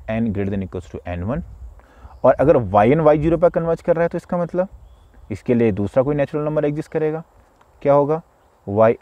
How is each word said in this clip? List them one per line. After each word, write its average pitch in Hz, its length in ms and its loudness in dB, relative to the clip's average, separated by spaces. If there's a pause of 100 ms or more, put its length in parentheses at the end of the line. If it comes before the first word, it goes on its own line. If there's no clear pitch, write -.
n 113 240 -2
greater 101 200 -4
than 98 100 -4
equals 90 280 -10
to - 180 -14
n 87 200 -8
one। 160 120 -6 (840)
और - 100 6
अगर 143 240 4
वाई 104 340 2
एन 160 100 2
वाई 151 180 4
ज़ीरो 160 180 0
पर 170 120 4
कन्वर्ज 165 320 -2
कर 170 140 0
रहा 165 80 0
है 170 60 -2
तो 175 80 -8
इसका 175 200 -8
मतलब 175 320 -4 (640)
इसके 113 220 -4
लिए 117 200 2
दूसरा 101 300 -2
कोई 147 120 -2
नेचुरल 147 300 -4
नंबर 151 200 -2
एग्जिस्ट 147 260 -6
करेगा, 156 320 -4 (580)
क्या 143 120 2
होगा, 147 280 2 (460)
y 110 340 4